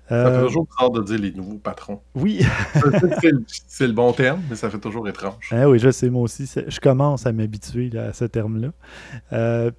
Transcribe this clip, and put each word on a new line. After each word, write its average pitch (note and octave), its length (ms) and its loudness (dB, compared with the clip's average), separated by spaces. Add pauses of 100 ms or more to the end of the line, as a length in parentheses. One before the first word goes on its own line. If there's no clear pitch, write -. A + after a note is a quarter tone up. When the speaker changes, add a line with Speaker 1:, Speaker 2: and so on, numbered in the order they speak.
Speaker 1:
Ça A#2+ 220 4
fait B2+ 80 2
Speaker 2:
Euh, B2+ 60 4
Speaker 1:
toujours D3+ 220 0
bizarre B2+ 240 0
de A#2 120 -2
dire G#2+ 160 -2
les G2 140 -4
nouveaux F#2+ 260 -12
patrons. G#2 420 -10 (140)
Speaker 2:
Oui. F#3 260 0
<laughs> - 340 0
Speaker 1:
Je C#3+ 160 4
sais F#3 180 4
que D#3 120 0
c'est E3 100 6
le, B2+ 140 2 (220)
c'est - 200 -2
le A#2 80 0
bon A#2+ 180 4
terme, C3+ 280 2 (100)
mais A2+ 60 -6
ça A2 140 -4
fait G#2 80 -8
toujours G#2+ 300 -8
étrange. F#2+ 420 -10
Speaker 2:
Ah B2 180 4
oui, B2 100 8
je B2+ 120 6
sais, B2 200 0
moi B2 120 0
aussi, B2 240 -6
c'est, - 240 -6
je - 80 -8
commence C#3 480 2
à A#2+ 60 0
m'habituer, A2 560 -4
là, A2+ 200 -6
à G#2 40 -8
ce - 140 -4
terme-là. A2 420 -4 (640)
Euh, A#2 460 0